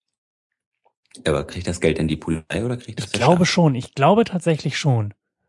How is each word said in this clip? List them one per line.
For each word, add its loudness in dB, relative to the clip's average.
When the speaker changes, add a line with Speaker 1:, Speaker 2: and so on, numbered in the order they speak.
Speaker 1:
Aber 0
kriegt -10
das -4
Geld 2
denn 0
die -2
Polizei -4
oder -4
kriegt -14
das -6
Speaker 2:
Ich -16
Speaker 1:
der -4
Speaker 2:
glaube 4
Speaker 1:
Staat? 2
Speaker 2:
schon. 4
Ich -8
glaube 4
tatsächlich -2
schon. 0